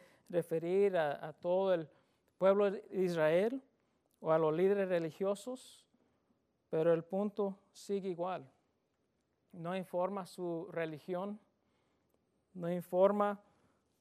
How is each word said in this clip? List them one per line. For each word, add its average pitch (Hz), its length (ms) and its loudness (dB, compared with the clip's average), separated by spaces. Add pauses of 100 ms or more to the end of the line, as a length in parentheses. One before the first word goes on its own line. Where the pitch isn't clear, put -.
(280)
referir 170 640 0
a, 151 320 -2
a 156 60 -12
todo 185 400 0
el 165 160 0 (500)
pueblo 196 320 4
de 202 200 -8
Israel 180 720 2 (580)
o 160 120 0
a 160 60 6
los 156 160 2
líderes 190 340 2
religiosos, 190 960 -6 (840)
pero 165 220 4
el 165 120 2
punto 196 540 -4 (140)
sigue 196 360 -6
igual. 175 420 -6 (1000)
No 175 240 -8
informa 185 500 -4
su 175 460 -8
religión, 175 640 -6 (1160)
no 170 160 -4
informa, 202 720 2 (600)